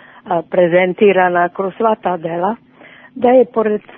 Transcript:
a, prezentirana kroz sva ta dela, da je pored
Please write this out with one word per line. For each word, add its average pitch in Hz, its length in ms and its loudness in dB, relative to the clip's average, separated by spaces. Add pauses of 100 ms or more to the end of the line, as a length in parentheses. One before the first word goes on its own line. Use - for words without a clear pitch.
(260)
a, 170 160 -2 (100)
prezentirana 180 960 2
kroz 190 280 -8
sva 220 180 0
ta 185 220 -6
dela, 175 380 -6 (640)
da 240 120 2
je 254 160 4
pored 214 360 -4 (160)